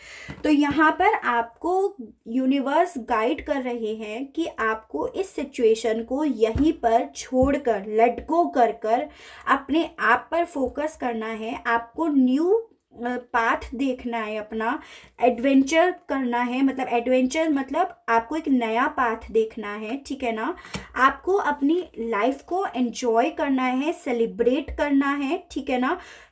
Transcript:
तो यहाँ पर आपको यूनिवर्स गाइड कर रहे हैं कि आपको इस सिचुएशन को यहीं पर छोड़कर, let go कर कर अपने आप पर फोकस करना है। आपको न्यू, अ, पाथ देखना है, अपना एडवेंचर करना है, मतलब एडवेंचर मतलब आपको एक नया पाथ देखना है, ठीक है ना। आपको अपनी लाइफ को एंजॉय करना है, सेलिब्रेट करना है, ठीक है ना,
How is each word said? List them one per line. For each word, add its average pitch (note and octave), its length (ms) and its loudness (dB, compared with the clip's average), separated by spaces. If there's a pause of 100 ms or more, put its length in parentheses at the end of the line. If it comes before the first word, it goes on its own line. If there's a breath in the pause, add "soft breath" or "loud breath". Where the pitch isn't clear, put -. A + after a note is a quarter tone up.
(440 loud breath)
तो D4+ 60 2
यहाँ D4 400 4
पर G4+ 240 4
आपको E4+ 800 -2 (320)
यूनिवर्स C4+ 680 2
गाइड A#3 480 -2
कर C#4 160 -2
रहे A#3 320 -4
हैं A3 380 -10
कि E4 140 -4
आपको - 640 -4
इस - 220 -6
सिचुएशन A3+ 720 0
को C4 220 -4
यहीं A#3+ 480 2
पर A#3+ 440 2
छोड़कर, C4 640 2
let A3 540 2
go E4+ 200 2
कर A3+ 180 4
कर A#3+ 360 -2 (400 loud breath)
अपने C#4 500 0
आप A3+ 320 2
पर E4+ 140 2
फोकस C#4+ 560 -4
करना A3+ 260 -4
है। A3 400 -8
आपको A#3 400 -2
न्यू, D4+ 600 4 (240)
अ, A3+ 180 -16
पाथ B3 480 0 (180)
देखना A#3+ 440 -4
है, G#3+ 180 -6
अपना A3 460 -4 (380 loud breath)
एडवेंचर C4+ 760 4 (140)
करना B3 340 0
है, B3 200 -2
मतलब B3+ 260 0
एडवेंचर B3+ 600 2
मतलब D4 600 -2
आपको A#3 280 2
एक D#4+ 120 -4
नया A#3+ 380 2
पाथ B3 300 0 (140)
देखना G#3+ 440 -2
है, A3 320 -8
ठीक C4 160 -8
है A#3 100 -2
ना। B3 240 -4 (400 loud breath)
आपको C#4 360 2
अपनी D4+ 520 0 (140)
लाइफ A3+ 440 -2
को F#4 240 -2
एंजॉय A#3+ 640 0
करना C#4 320 -2
है, C4 300 0
सेलिब्रेट A#3 840 -2
करना C#4 340 2
है, C#4+ 400 -4
ठीक C#4 200 -8
है B3+ 80 0
ना, C#4+ 200 0 (340 loud breath)